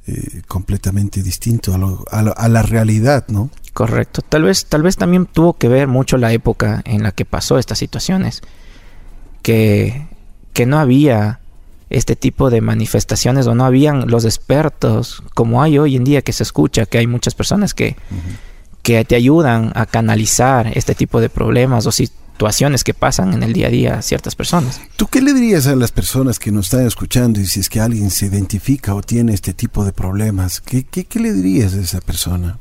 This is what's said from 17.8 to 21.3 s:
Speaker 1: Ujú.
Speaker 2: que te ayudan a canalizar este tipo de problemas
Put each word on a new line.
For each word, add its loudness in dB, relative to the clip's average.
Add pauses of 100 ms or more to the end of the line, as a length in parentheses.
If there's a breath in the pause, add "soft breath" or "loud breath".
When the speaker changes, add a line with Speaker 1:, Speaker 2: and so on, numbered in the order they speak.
Speaker 1:
Ujú. -8 (460 loud breath)
Speaker 2:
que 2
te 2
ayudan 4
a -2
canalizar 2
este -2
tipo 0
de 2
problemas 0